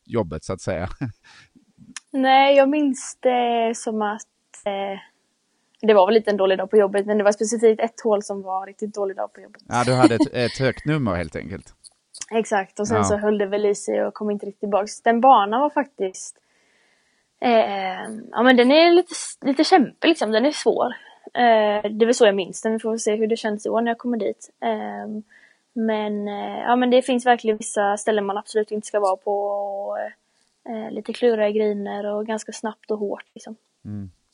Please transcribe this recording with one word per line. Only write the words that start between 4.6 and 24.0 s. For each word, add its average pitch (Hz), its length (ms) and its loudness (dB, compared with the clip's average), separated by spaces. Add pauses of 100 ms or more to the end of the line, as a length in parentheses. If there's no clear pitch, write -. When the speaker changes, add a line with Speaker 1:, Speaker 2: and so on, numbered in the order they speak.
Speaker 2:
eh, 196 340 -6 (840)
det 214 140 6
var 185 120 8
väl 220 80 2
lite 220 160 4
en 202 60 2
dålig 190 220 2
dag 190 120 -4
på 220 60 4
jobbet, 202 300 4
men 214 120 0
det 202 60 2
var 208 80 6
specifikt 220 500 2
ett - 180 -6
hål 208 220 0
som 196 200 -10
var 190 240 -8
riktigt 208 280 -10
dålig 196 220 -4
dag 208 160 -8
på - 80 -20
jobbet. - 280 -20
Speaker 1:
Ja, 117 180 -2
du 127 80 0
hade 123 200 4
ett, 107 180 0
ett 120 260 -4
högt 131 280 -2
nummer 143 280 -2
helt 85 220 -6
enkelt. - 380 -12 (560)
Speaker 2:
Exakt, 208 500 -4
och 208 80 -4
sen 226 80 -2
Speaker 1:
Ja. 202 80 0
Speaker 2:
så 202 120 0
höll 208 220 0
det 202 80 -2
väl 208 200 -2
i 202 80 2
sig 208 300 -4
och 202 100 -6
kom 214 160 -6
inte 202 160 -8
riktigt 196 140 -14
tillbaks. 208 420 -4
Den 233 180 2
banan 233 400 6
var 294 100 0
faktiskt, 196 680 -6 (1040)
eh, 202 680 0 (200)
ja, 220 120 -2
men 254 140 8
den 247 140 6
är 330 220 6
lite, 349 220 2 (280)
lite 277 220 0
kämpig 302 440 2
liksom, 262 240 0
den 220 140 2
är 302 60 2
svår. - 340 0 (480)
Eh, 214 560 2
det 220 140 2
är - 20 0
väl 240 80 4
så 240 120 4
jag 196 80 4
minns 196 280 -6
den, 220 100 -2
vi 220 60 -2
får 220 120 -6
väl 226 100 -4
se 214 160 -2
hur 220 100 0
det 220 100 0
känns 208 300 -6
i - 20 -4
år 214 120 0
när 233 100 0
jag 233 80 -4
kommer 240 200 -4